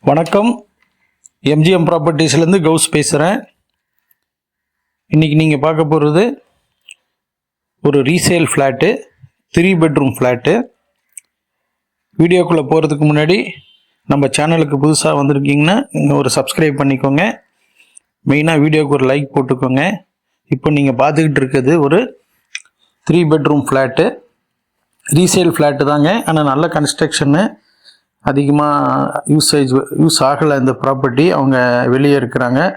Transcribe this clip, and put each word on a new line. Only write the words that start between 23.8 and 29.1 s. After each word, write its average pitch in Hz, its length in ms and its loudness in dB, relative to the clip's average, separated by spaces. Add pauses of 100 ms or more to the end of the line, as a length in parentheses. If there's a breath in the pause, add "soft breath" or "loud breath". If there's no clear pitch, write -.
ரீசேல் 175 500 2
ஃப்ளாட்டு 143 380 0
தாங்க. 147 160 2 (200)
ஆனா 156 120 0 (100)
நல்ல 151 140 0 (120)
கன்ஸ்ட்ரக்ஷனு, 147 680 -2 (840 soft breath)
அதிகமா 143 360 0 (680)